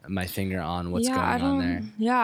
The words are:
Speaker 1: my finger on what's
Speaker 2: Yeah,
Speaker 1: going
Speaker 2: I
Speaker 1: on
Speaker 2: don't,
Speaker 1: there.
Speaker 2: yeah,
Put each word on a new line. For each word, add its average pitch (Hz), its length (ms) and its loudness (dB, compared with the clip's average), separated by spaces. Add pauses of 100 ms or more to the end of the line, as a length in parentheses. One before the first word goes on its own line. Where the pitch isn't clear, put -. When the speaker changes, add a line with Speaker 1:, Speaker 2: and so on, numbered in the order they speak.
Speaker 1:
my 92 200 -2
finger 95 320 -2
on 87 320 -2
what's 233 160 0
Speaker 2:
Yeah, 262 80 0
Speaker 1:
going - 120 2
Speaker 2:
I 240 80 2
Speaker 1:
on 240 40 0
Speaker 2:
don't, 277 200 2
Speaker 1:
there. 262 240 0 (140)
Speaker 2:
yeah, 240 260 2